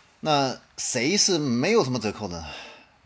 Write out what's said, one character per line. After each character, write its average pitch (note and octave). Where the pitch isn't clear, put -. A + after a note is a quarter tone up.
那 C#3+
谁 B2+
是 G3
没 C#3
有 A3
什 B2+
么 B2+
折 G#2
扣 G#2
的 F2
呢？ D2+